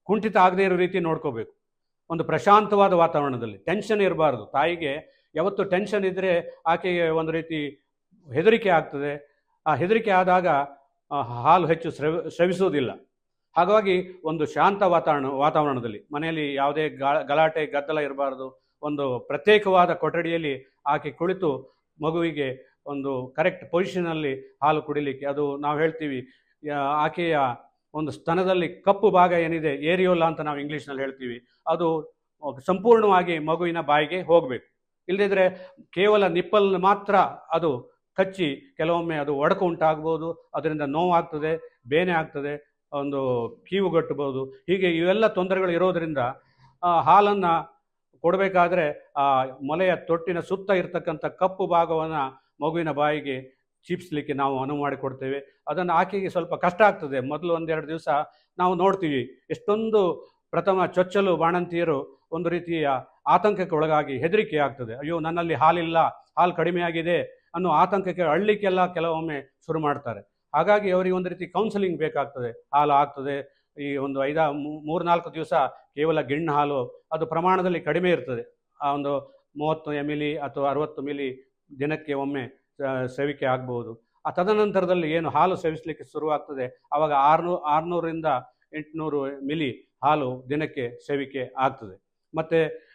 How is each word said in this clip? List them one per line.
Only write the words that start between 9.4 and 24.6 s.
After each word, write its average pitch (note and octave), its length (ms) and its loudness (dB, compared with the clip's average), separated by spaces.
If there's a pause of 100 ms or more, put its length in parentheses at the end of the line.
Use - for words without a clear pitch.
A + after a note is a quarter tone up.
ಆ D#3 80 2
ಹೆದರಿಕೆ G#3 360 0
ಆದಾಗ, F#3 380 4 (600)
ಆ, C#3+ 120 -2
ಹಾಲು B2+ 440 4
ಹೆಚ್ಚು D#3+ 240 0
ಸ್ರವ-, D#3 400 -4
ಸ್ರವಿಸುವುದಿಲ್ಲ. E3+ 600 0 (640)
ಹಾಗಾಗಿ F#3 680 2
ಒಂದು D#3+ 220 -2
ಶಾಂತ F#3+ 360 2
ವಾತಾವರಣ, D#3+ 440 2
ವಾತಾವರಣದಲ್ಲಿ C3+ 840 0
ಮನೆಯಲ್ಲಿ D3+ 420 -4
ಯಾವುದೇ D3 340 0
ಗಾ-, C#3 400 -2
ಗಲಾಟೆ D#3 380 2
ಗದ್ದಲ C#3+ 320 -4
ಇರಬಾರ್ದು. C3+ 720 -6 (140)
ಒಂದು C#3+ 360 -2
ಪ್ರತ್ಯೇಕವಾದ F#3 720 4
ಕೊಠಡಿಯಲ್ಲಿ D#3+ 800 -4 (120)
ಆಕೆ D3 240 -2
ಕುಳಿತು E3 720 -4 (220)
ಮಗುವಿಗೆ D3+ 840 -4
ಒಂದು C3+ 500 -8
ಕರೆಕ್ಟ್ F3+ 340 -2
ಪೊಸಿಷನಲ್ಲಿ E3 920 -4